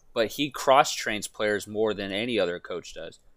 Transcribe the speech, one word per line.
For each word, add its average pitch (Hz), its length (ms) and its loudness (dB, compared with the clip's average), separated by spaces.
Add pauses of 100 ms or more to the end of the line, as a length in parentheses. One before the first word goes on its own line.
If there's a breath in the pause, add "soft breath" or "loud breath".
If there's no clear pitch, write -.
(120)
but 110 200 0
he 143 180 -2
cross-trains 127 760 2
players 104 400 -2
more 107 260 0
than 98 160 -6
any 113 260 -2
other 87 220 2
coach 85 340 -10
does. - 280 -14 (160)